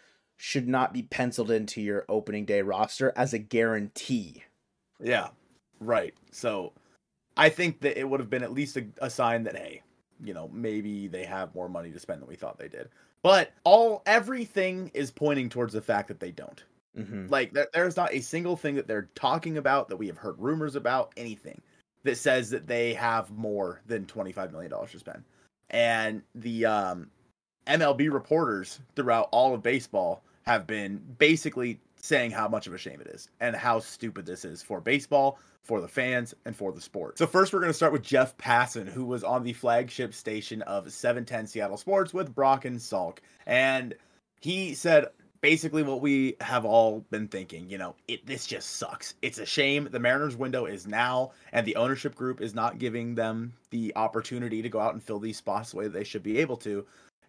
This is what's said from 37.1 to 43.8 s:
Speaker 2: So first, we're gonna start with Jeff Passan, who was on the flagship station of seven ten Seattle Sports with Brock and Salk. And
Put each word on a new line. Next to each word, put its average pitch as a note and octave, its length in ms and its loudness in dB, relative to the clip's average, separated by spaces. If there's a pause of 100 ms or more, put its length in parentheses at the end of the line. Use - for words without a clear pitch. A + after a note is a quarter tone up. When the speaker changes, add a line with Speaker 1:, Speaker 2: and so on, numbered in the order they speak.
Speaker 2:
So - 120 2
first, F#3+ 240 6
we're F#3+ 80 2
gonna E3+ 120 2
start D#3 200 4
with C3 100 0
Jeff C3 340 2
Passan, A#2+ 520 2
who B2 160 -8
was A#2+ 180 -4
on A#2+ 220 0
the A#2+ 80 -4
flagship A#2+ 600 0
station G#2+ 500 -8
of G2 300 -6
seven A#2+ 320 0
ten A2+ 220 -8
Seattle G#2 300 -4
Sports F#3+ 360 0
with E3 220 -4
Brock C3+ 300 4
and B2 140 -6
Salk. F#2 400 -4 (280)
And B2+ 480 2 (460)